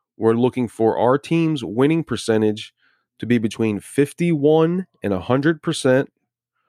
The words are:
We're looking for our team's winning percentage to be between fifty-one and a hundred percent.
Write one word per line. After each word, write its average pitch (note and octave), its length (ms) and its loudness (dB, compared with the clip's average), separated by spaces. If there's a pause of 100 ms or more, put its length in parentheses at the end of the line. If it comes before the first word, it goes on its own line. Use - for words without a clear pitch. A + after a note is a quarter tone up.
(160)
We're A2+ 180 2
looking A#2+ 340 -2
for A2+ 280 0
our B2 220 2
team's D#3+ 460 -2
winning C#3 400 0
percentage A2 680 -2 (460)
to A2+ 80 -12
be A#2+ 120 2
between G#2+ 420 -4
fifty-one D#3+ 1040 0 (160)
and G2+ 100 -2
a F2+ 80 -2
hundred C#3+ 420 0
percent. C3+ 500 0 (560)